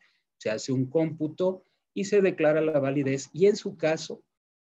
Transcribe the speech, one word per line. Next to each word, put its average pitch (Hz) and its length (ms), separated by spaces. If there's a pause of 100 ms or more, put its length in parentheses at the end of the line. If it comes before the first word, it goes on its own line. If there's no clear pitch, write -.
(380)
se 110 120
hace 110 220
un 131 140
cómputo 160 760 (300)
y 202 120
se 202 160
declara 156 400
la 156 180
validez. 135 540
Y 165 120
en 208 100
su - 220
caso, 160 440 (420)